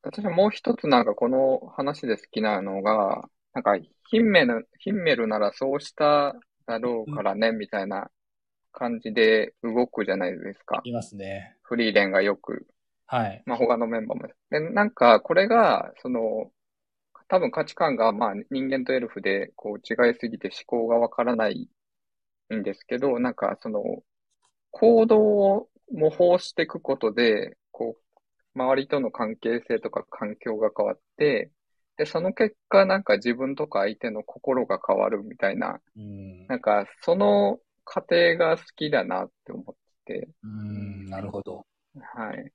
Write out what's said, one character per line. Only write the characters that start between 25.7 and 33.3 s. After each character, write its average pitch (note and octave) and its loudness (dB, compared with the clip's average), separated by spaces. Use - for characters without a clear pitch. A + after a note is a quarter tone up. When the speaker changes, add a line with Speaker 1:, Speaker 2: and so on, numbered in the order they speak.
Speaker 1:
模 D#3 2
倣 F3 4
し - -6
て E3 -2
い D3 -2
く - -12
こ C3+ -4
と A2 0
で、 G#2+ 0
こ A2+ -8
う、 - -20
周 C3 2
り C3+ -2
と D3 -2
の A#2+ -2
関 A2 -4
係 A#2 -2
性 A2+ 0
と A2 -6
か - -6
環 G#2+ -8
境 A2 -6
が G#2+ 0
変 G#2 0
わ G2+ -2
っ - -12
て、 C#3+ 0
で、 D3+ -2
そ E3 -4
の F#3 -2
結 G#3+ 0
果、 G3 6
な F#3+ 2
ん G3+ -4
か G#2 2
自 A#2 -2